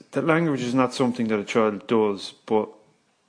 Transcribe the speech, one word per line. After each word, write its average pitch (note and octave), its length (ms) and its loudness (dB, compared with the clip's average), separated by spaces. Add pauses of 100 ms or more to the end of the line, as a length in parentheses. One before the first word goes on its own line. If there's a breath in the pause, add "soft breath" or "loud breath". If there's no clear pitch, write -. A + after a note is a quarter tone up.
(100)
that C#3 160 -4
language D#3+ 340 0
is B2 140 -4
not B2+ 180 2
something A#2+ 360 -2
that A2 100 0
a G2+ 60 -4
child G#2+ 420 0
does, G#2+ 480 0 (120)
but G#2+ 220 0 (600)